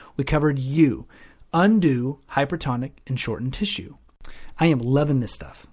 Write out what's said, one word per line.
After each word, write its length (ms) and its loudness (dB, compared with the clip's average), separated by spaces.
we 40 0
covered 360 0
U, 480 2
undo, 680 2
hypertonic, 600 -2
and 120 -4
shortened 360 -6
tissue. 420 -8
I 60 4
am 140 4
loving 400 2
this 120 -4
stuff. 400 -12